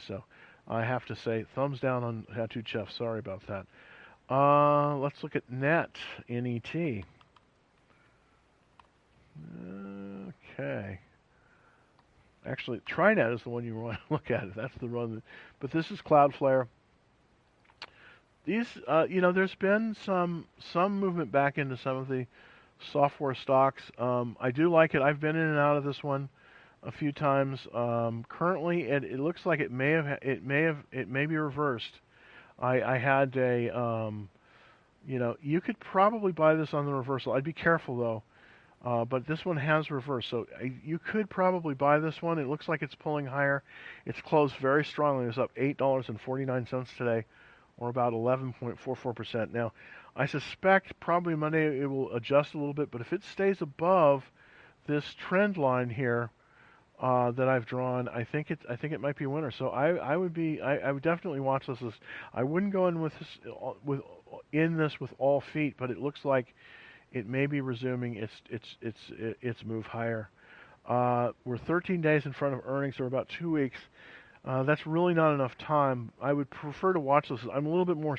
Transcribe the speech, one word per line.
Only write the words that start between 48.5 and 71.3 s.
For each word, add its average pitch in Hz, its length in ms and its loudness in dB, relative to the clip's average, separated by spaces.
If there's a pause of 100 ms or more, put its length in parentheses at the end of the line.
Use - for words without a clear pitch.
point 117 280 -8
four 131 160 -6
four 123 180 -6
percent. 113 400 -4
Now, 117 180 -2 (440)
I 135 100 0
suspect - 720 0
probably 170 380 0
Monday 151 420 2
it 143 80 0
will 135 260 -2
adjust 139 420 2
a 160 40 -6
little 143 160 -4
bit, 147 160 -2
but 120 100 -8
if - 120 -8
it 196 100 -2
stays 196 400 0
above 156 640 4 (640)
this 147 280 -2
trend 196 420 0
line 127 300 2
here, 120 420 0 (680)
uh, 123 320 4
that 127 180 0
I've 127 180 2
drawn, 127 420 -2
I 120 160 -4
think 147 260 -4
it, 160 80 -6 (100)
I 120 60 -4
think 151 180 -6
it 127 80 -6
might 139 160 -2
be 143 100 -4
a 135 40 -2
winner. 143 220 -4
So 131 160 -4
I, 143 260 2
I 147 220 -2
would 180 180 -2
be, 156 260 -2
I, 131 180 0
I 127 120 -2
would 139 140 -2
definitely 165 340 0
watch 135 300 0
this 123 140 -6
as, 113 100 -6 (420)
I 117 80 -2
wouldn't 180 300 0
go 185 160 2
in 165 120 -2
with 156 200 -4
this, 160 80 -16 (180)
uh, 120 280 -10 (100)
with, 139 160 -2 (500)
in 160 260 2
this 151 220 0
with 131 200 -10
all 139 220 4
feet, 151 380 -4
but 123 140 -2
it 90 60 -8
looks 139 260 -6
like 131 280 2 (640)
it 110 140 -6
may 135 160 0
be 143 160 -2
resuming 123 560 -4
its, 104 160 -8 (160)
its, - 320 -12
its, 113 180 -8 (440)
its 117 240 -6
move 110 180 -6
higher. 117 460 -6 (580)
Uh, 123 440 2 (120)